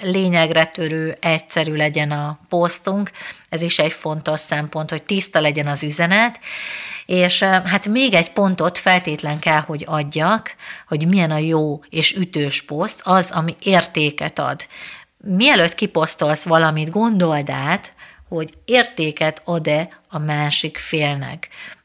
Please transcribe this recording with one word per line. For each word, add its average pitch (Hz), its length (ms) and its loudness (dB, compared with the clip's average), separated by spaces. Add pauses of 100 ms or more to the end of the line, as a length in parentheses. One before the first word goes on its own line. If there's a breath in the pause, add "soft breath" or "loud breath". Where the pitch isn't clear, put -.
lényegre 175 640 2
törő, 160 540 -4
egyszerű 160 540 -2
legyen 151 380 0
a 147 280 -6 (100)
posztunk. 185 640 0 (380 loud breath)
Ez 165 120 -4
is 170 180 2
egy 160 120 4
fontos 156 480 -4
szempont, 151 500 -4
hogy 156 140 -6
tiszta 190 360 2
legyen 151 280 0
az 143 160 -4
üzenet. 185 560 2 (640 loud breath)
És, 180 360 4
ö, 196 40 2
hát 190 420 2
még 240 260 2
egy 170 180 4
pontot 180 460 0
feltétlen 156 640 0
kell, 156 200 2
hogy 151 280 -6
adjak, 156 680 -2 (320 loud breath)
hogy 156 200 -2
milyen 180 240 4
a 156 60 0
jó 156 420 0 (100)
és 160 260 0
ütős 165 460 -2
poszt, 165 420 -6
az, 185 280 4
ami 165 280 -2
értéket 151 800 0
ad. 139 220 -4 (640 loud breath)
Mielőtt 196 520 4
kiposztolsz 156 680 0
valamit, 160 460 2
gondold 175 600 2
át, 139 440 -4 (340 loud breath)
hogy 160 220 -6 (160)
értéket 160 800 0
ad-e 160 440 0 (200 loud breath)
a 170 80 -10
másik 151 600 -2
félnek. 143 720 -4 (360 loud breath)